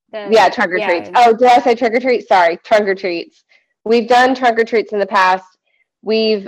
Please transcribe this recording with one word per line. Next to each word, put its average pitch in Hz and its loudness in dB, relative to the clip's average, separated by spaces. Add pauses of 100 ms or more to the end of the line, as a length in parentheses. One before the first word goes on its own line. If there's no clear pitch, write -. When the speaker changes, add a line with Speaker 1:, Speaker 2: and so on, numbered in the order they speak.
(120)
Speaker 1:
The 208 -12
Speaker 2:
Yeah, 208 4
trunk 196 -4
or 180 -6
Speaker 1:
yeah. 202 -4
Speaker 2:
treats. 175 -6
Oh, 233 4
did 247 2
I 247 4
say 247 0
trick 233 -2
or 247 -2
treats? 247 -4
Sorry, 175 2
trunk 214 0
or 196 -2
treats. 175 -10 (420)
We've 226 0
done 254 2
trunk 233 0
or 226 -2
treats 226 -4
in 208 -4
the 196 -2
past. 190 0 (580)
We've, 220 -2